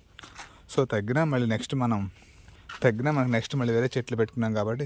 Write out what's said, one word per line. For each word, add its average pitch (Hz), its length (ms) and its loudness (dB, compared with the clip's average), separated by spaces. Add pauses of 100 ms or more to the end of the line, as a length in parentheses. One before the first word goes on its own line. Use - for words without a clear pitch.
(760)
So, 139 80 2 (120)
తగ్గినా 117 300 0 (100)
మళ్ళీ 123 220 2
నెక్స్ట్ 127 280 -4
మనం, 110 180 0 (840)
తగ్గినా 120 320 4
మనకి 127 180 2
నెక్స్ట్ 113 240 -2
మళ్ళీ 120 160 0
వేరే 123 200 2
చెట్లు 120 260 -4
పెట్టుకున్నాం 110 380 0
కాబట్టి 117 280 -2